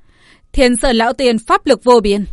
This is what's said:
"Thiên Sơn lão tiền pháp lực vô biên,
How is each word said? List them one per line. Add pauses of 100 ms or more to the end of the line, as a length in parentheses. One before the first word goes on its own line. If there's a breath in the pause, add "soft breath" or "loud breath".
(520 soft breath)
"Thiên
Sơn
lão
tiền
pháp
lực
vô
biên,